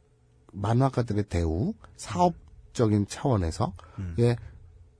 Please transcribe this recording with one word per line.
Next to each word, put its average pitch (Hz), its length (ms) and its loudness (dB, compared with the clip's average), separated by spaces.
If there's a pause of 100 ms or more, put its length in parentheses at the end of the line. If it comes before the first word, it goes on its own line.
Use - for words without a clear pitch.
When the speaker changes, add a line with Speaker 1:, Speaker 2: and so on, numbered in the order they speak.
(520)
Speaker 1:
만화가들의 117 760 0
대우, 87 460 -2 (220)
사업적인 120 1120 0
차원에서 110 640 0 (280)
Speaker 2:
음. 87 200 -8
Speaker 1:
예, 120 160 4 (640)